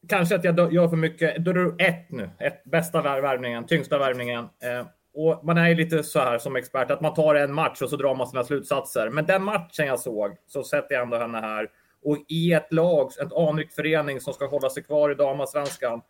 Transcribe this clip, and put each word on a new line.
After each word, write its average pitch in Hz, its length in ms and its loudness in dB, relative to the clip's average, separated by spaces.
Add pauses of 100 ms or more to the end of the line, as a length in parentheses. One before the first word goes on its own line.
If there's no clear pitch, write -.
kanske 185 260 2
att 175 100 0
jag 170 120 4
dö-, 175 140 4
gör 170 180 6
för 170 80 0
mycket. 160 480 0
Då 185 60 2
är 180 40 0
det 175 300 0
ett 170 260 -2
nu. 110 280 -8
Ett, - 260 -4
bästa 160 380 0
vär-, 139 180 0
värvningen, 123 460 -2
tyngsta 147 320 0
värvningen. 120 460 -2
Eh, 123 420 -8 (280)
och 160 300 0
man 170 140 4
är 170 100 6
ju 170 60 6
lite 160 280 0
så - 160 -2
här 123 200 2
som 131 180 -6
expert, 127 340 -2
att 143 100 0
man 156 140 -2
tar 151 200 4
en 143 180 2
match 151 300 -2
och 127 80 -4
så 147 60 -2
drar 135 180 2
man 127 120 -2
sina 127 180 -4
slutsatser. 131 680 -2
Men 151 160 -2
den 190 160 2
matchen 190 440 -4
jag 131 140 -2
såg, 104 360 -4 (100)
så 135 180 -8
sätter 143 300 -2
jag 123 80 0
ändå 117 140 -4
henne 117 240 -4
här. 107 300 -6 (340)
Och 147 140 0 (100)
i 165 240 0
ett 156 200 0
lag, 160 380 2 (100)
en 147 120 -6
anrik 156 400 0
förening 147 480 -2
som 139 140 -8
ska 143 120 -6
hålla 135 240 0
sig 147 120 -10
kvar 147 280 2
i 139 40 -2
damallsvenskan 135 960 -2